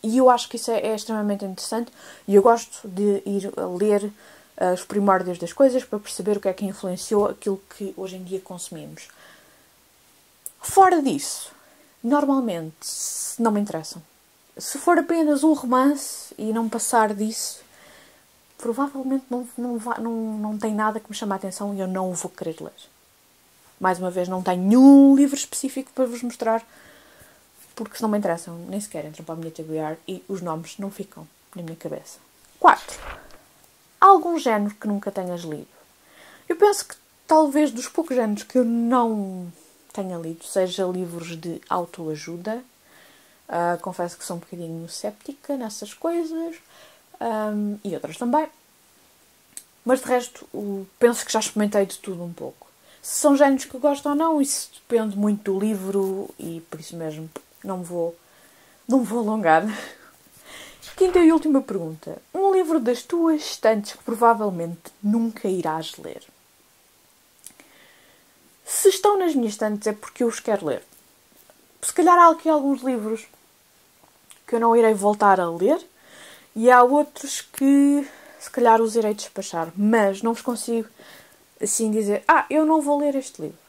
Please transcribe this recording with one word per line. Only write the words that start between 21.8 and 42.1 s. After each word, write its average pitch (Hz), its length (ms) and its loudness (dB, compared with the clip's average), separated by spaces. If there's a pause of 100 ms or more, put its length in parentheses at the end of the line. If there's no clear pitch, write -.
não 185 240 -4
o - 20 -6
vou 175 160 -8
querer 165 300 -10
ler. - 140 -14 (1040)
Mais 185 200 0
uma 185 120 -4
vez, 180 160 -2
não 185 160 -6
tenho 180 180 0
nenhum 277 540 10
livro 277 200 4
específico - 600 -8
para 262 100 0
vos 233 160 -8
mostrar, 226 400 -4 (1120)
porque 220 220 -12
se - 60 -10
não 220 80 -2
me 208 80 0
interessam, 170 400 -4 (100)
nem 196 140 -8
sequer 160 240 -12
entram 156 180 -16
para 160 120 -10
a - 20 -12
minha 165 140 -10
T 160 120 -14
B 156 140 -8
R 156 280 -6
e 185 220 -10
os 190 140 -8
nomes 165 360 -8
não 196 140 -8
ficam 190 340 -16 (300)
na 180 60 -14
minha 165 160 -12
cabeça. - 420 -12 (400)
Quatro. - 400 2 (1040)
Algum 381 360 6
género 208 380 0
que - 140 -8
nunca 202 200 -4
tenhas 180 340 -8
lido? 151 240 -12 (840)
Eu 330 80 -2
penso 403 280 4
que - 100 -18 (300)
talvez 302 460 4
dos 226 160 -10
poucos 330 300 -4
géneros 214 260 -2
que - 140 -2
eu 247 80 4
não 226 840 -2 (440)
tenha 185 240 -8
lido 165 260 -12
seja 185 420 -2
livros 170 540 -8
de 170 300 -10
autoajuda. 175 920 -8 (840)